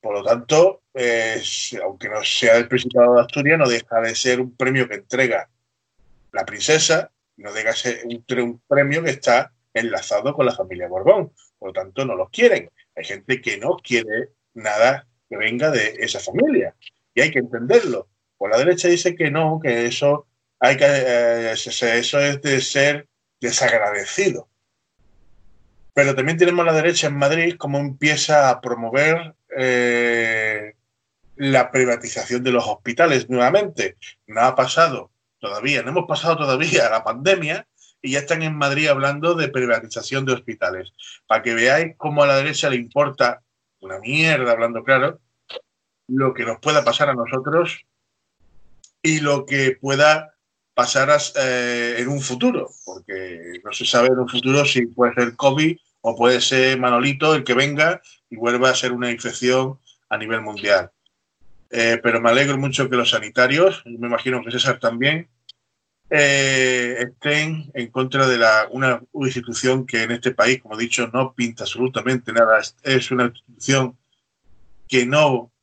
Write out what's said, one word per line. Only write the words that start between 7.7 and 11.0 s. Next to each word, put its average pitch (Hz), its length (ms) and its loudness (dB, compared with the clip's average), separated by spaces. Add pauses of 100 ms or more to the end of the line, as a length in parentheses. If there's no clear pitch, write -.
de 113 60 -2
ser 120 280 -6
un, 120 360 -6
un 120 260 -6
premio 143 380 0
que 156 60 -2
está 127 420 0 (200)
enlazado 113 640 -4
con 143 120 0
la 117 80 0
familia 90 340 -8
Borbón. 151 440 2 (260)